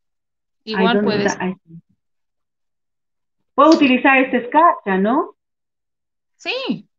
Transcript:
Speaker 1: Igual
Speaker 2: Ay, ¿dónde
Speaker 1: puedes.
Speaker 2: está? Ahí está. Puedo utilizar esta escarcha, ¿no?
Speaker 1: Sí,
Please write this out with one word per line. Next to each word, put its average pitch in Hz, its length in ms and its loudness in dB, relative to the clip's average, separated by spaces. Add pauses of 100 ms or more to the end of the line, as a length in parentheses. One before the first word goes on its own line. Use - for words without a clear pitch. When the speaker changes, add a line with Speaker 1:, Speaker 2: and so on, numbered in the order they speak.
(640)
Speaker 1:
Igual 220 240 -2
Speaker 2:
Ay, 240 80 2
¿dónde 208 80 -2
Speaker 1:
puedes. 202 280 -2
Speaker 2:
está? - 120 -10
Ahí 185 80 -6
está. - 180 -20 (1800)
Puedo 285 160 4
utilizar 269 480 2
esta 254 180 -2
escarcha, 240 640 0
¿no? 233 360 -2 (1000)
Speaker 1:
Sí, 403 520 -10 (100)